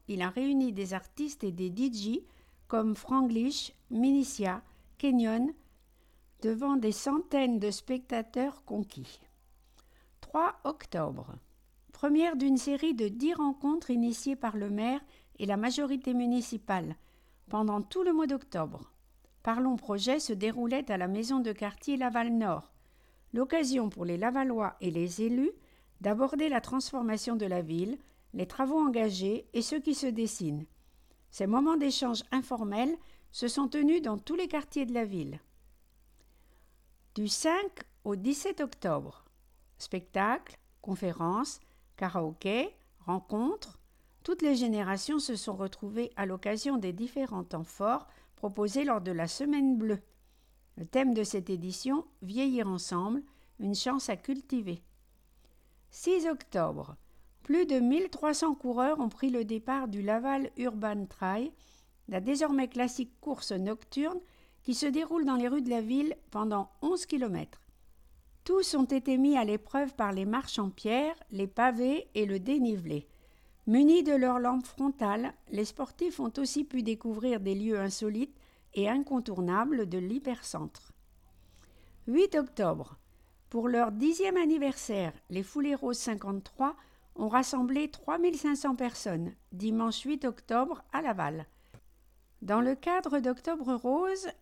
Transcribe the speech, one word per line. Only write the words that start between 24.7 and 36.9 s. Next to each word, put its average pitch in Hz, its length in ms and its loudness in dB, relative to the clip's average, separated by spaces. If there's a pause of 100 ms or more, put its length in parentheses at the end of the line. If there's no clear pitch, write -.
et 180 100 0
les 175 320 -2
élus 247 300 2 (480)
d'aborder 269 480 2
la 254 120 2
transformation 233 760 -2
de 208 100 -2
la 180 160 0
ville, 170 340 -2 (360)
les 185 140 -4
travaux 269 340 0
engagés 220 720 0
et 233 100 0
ceux 302 160 -2
qui 302 160 0
se 285 120 -4
dessinent. 196 600 -2 (640)
Ces - 160 -2
moments 277 300 4
d'échange 262 560 0
informels 247 640 -2 (340)
se - 160 -6
sont 262 220 0
tenus 302 340 4
dans 214 160 -2
tous 294 160 -6
les 349 140 -2
quartiers 285 380 -4
de 240 80 -4
la 233 100 0
ville. 156 340 -6 (1800)